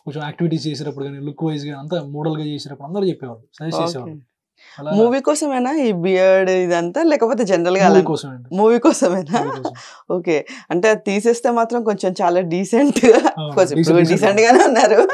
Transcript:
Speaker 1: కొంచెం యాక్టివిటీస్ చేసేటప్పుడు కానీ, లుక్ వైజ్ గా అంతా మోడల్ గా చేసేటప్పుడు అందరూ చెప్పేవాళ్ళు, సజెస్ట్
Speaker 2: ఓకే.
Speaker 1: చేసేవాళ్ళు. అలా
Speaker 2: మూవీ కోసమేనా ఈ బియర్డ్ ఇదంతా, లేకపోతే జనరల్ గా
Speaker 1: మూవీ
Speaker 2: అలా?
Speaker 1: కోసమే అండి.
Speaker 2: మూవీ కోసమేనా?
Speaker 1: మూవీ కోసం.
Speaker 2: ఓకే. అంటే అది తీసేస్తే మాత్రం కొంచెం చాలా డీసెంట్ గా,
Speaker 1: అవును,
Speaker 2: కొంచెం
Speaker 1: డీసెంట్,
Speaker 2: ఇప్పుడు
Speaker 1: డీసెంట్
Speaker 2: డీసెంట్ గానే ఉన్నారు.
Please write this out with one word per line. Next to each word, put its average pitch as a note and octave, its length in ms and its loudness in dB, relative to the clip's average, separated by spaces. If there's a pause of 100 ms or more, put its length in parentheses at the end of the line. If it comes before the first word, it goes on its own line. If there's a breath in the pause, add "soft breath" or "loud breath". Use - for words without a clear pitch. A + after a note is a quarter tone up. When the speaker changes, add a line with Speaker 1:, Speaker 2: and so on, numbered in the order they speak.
Speaker 1:
కొంచెం D3+ 180 -10
యాక్టివిటీస్ D#3 440 -4
చేసేటప్పుడు C#3 380 -10
కానీ, C#3 120 -12
లుక్ C#3+ 260 -12
వైజ్ D3 240 -6
గా C#3 120 -12
అంతా D#3 240 -8
మోడల్ D3+ 340 -8
గా D3+ 80 -8
చేసేటప్పుడు C#3 420 -12
అందరూ G3 160 -6
చెప్పేవాళ్ళు, B2+ 400 -6 (100)
సజెస్ట్ D#3+ 260 -8
Speaker 2:
ఓకే. E3 100 -2
Speaker 1:
చేసేవాళ్ళు. D3+ 440 -14 (460 loud breath)
అలా D3 120 -8
Speaker 2:
మూవీ A#3+ 280 2
కోసమేనా C#4 560 -2
ఈ C4 160 0
బియర్డ్ F#3 580 2
ఇదంతా, F3+ 540 -2
లేకపోతే B3+ 400 2
జనరల్ F3+ 340 0
గా F#3+ 100 4
Speaker 1:
మూవీ F#3+ 120 6
Speaker 2:
అలా? E3 80 2
Speaker 1:
కోసమే C#3+ 280 -6
అండి. B2 200 -12
Speaker 2:
మూవీ A3 240 4
కోసమేనా? F#3+ 640 0
Speaker 1:
మూవీ A#4+ 140 -8
కోసం. - 580 -10
Speaker 2:
ఓకే. E3+ 300 -2 (260 loud breath)
అంటే F3+ 180 2
అది G#3+ 100 2
తీసేస్తే A#3 520 0
మాత్రం A#3 320 -2
కొంచెం G3+ 380 -2
చాలా F3 200 2
డీసెంట్ G3 640 0
గా, A#3+ 320 6
Speaker 1:
అవును, D3+ 180 -8
Speaker 2:
కొంచెం E3+ 200 2
Speaker 1:
డీసెంట్, D#3+ 40 0
Speaker 2:
ఇప్పుడు E3 180 4
Speaker 1:
డీసెంట్ F#3 400 2
Speaker 2:
డీసెంట్ A3 40 4
గానే B3+ 240 6
ఉన్నారు. C4+ 480 4